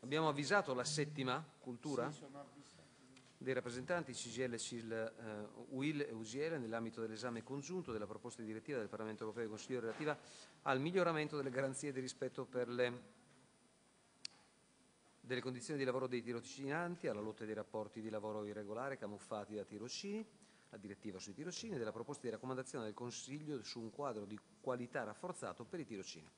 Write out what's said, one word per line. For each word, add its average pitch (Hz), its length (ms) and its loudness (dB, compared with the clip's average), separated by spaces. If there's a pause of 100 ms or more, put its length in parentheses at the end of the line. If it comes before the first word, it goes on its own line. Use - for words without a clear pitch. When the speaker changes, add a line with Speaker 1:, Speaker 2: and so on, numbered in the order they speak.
(120)
Speaker 1:
Abbiamo 156 160 8
avvisato 147 460 6
la 123 100 2
settima 143 580 2 (160)
cultura 127 520 0
Speaker 2:
Sì, 151 80 -8
sono 139 220 -12
avvisato. - 420 -16 (560)
Speaker 1:
dei 131 160 2
rappresentanti 131 580 2
C 117 160 -4
G 113 120 -4
I 131 60 4
L, 120 120 0
cil, 113 340 -4
eh, 113 800 -4
uil 143 320 2
e 143 100 -2
ugiel 131 480 -2
nell'ambito 113 400 -2
dell'esame 113 420 -2
congiunto 143 500 -4
della 107 120 0
proposta 107 380 -8
di 107 60 -4
direttiva 110 280 -2
del 107 140 0
Parlamento 110 320 -2
Europeo 113 240 0
e - 20 -2
Consiglio 113 320 -2
relativa 139 340 2 (500)
al 131 160 6
miglioramento 160 580 6
delle 135 100 2
garanzie 135 440 2
di 131 80 0
rispetto 127 440 -2
per 123 240 2
le, 123 340 4 (2250)
delle 123 220 0
condizioni 127 380 -2
di 135 80 4
lavoro 127 200 4
dei 123 140 4
tirocinanti, 139 840 0
alla 104 160 2
lotta 107 240 -4
dei 107 80 0
rapporti 107 480 -4
di 110 80 -2
lavoro 107 340 -2
irregolare 107 540 -2
camuffati 104 560 -4
da 101 100 -2
tirocini, 127 580 -4 (460)
la - 80 -14
direttiva 101 440 -8
sui 101 120 -8
tirocini, 170 460 -4
della 110 120 2
proposta 117 360 -4
di - 20 0
raccomandazione 127 560 -2
del 107 80 -2
Consiglio 131 680 -4
su - 180 -6
un 113 100 -4
quadro 110 360 -2
di 104 120 -6 (220)
qualità 123 440 0
rafforzato 113 600 -4
per 170 160 -4
i 135 60 -4
tirocini. 95 500 -6